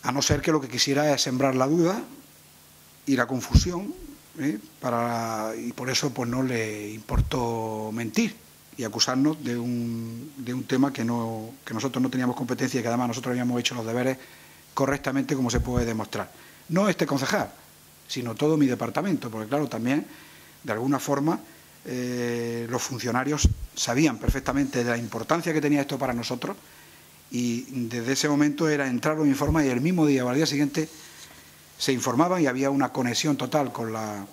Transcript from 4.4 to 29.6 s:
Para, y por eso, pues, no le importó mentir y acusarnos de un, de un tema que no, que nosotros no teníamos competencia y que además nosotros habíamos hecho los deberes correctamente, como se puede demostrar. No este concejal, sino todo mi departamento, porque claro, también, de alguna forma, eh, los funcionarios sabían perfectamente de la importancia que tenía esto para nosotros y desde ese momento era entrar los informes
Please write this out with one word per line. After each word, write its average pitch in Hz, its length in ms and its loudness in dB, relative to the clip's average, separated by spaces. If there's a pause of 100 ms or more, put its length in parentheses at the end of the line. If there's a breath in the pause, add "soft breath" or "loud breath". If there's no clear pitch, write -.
Para, 113 760 -2
y 120 180 -6
por 127 180 -6
eso, 135 200 0
pues, 120 160 -4
no 123 140 -2
le 110 480 -2
importó 110 1040 -2
mentir 117 420 0 (400)
y 131 80 -6
acusarnos 135 600 0
de 120 160 -2
un, 117 760 -6
de 123 180 -6
un 127 80 -4
tema 135 280 2
que 127 140 -4
no, 113 460 -2 (120)
que - 120 -10
nosotros 123 260 -2
no 131 80 4
teníamos 123 260 0
competencia 127 440 -2
y - 20 0
que 113 80 -2
además 120 200 0
nosotros 123 220 -4
habíamos 123 280 0
hecho 120 160 -2
los 117 100 -6
deberes 123 320 0 (560 loud breath)
correctamente, 139 600 0
como 127 160 0
se 120 80 2
puede 120 260 0
demostrar. 110 460 -4 (380 loud breath)
No 190 200 4
este 170 160 2
concejal, 135 460 0 (560)
sino 120 260 -6
todo 151 240 4
mi 147 80 8
departamento, 127 640 0
porque 110 200 -6
claro, 143 180 0
también, 120 380 -2 (580 loud breath)
de 110 100 -2
alguna 127 260 2
forma, 143 400 0 (460 loud breath)
eh, 120 840 -4
los 135 120 -2
funcionarios 127 680 0 (260)
sabían 127 440 2
perfectamente 135 640 0
de 120 60 0
la 117 80 2
importancia 120 560 0
que 151 80 2
tenía 143 200 4
esto 139 160 -4
para 127 160 -2
nosotros 123 440 -4 (720 loud breath)
y 120 300 -2 (260)
desde 117 260 -2
ese 135 140 2
momento 147 400 2
era 143 200 2
entrar 127 280 0
los 156 120 2
informes 143 380 2